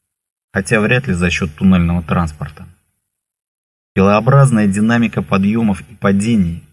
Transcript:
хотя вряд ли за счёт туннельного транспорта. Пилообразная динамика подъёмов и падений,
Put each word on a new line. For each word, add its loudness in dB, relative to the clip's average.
хотя -2
вряд 0
ли -2
за -2
счёт -4
туннельного 2
транспорта. -6
Пилообразная 4
динамика 0
подъёмов 0
и -20
падений, 0